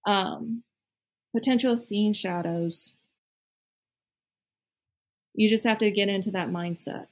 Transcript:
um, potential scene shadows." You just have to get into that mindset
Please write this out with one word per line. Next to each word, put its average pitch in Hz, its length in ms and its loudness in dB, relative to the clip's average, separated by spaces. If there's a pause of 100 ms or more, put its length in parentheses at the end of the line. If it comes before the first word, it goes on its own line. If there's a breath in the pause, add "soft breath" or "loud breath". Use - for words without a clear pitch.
um, 226 600 -2 (680)
potential 240 460 2
scene 208 340 0
shadows." 170 800 -4 (2500)
You 214 120 6
just 220 140 4
have 220 140 4
to 214 120 4
get 202 180 0
into 196 240 -2
that 185 160 -2
mindset 175 640 -4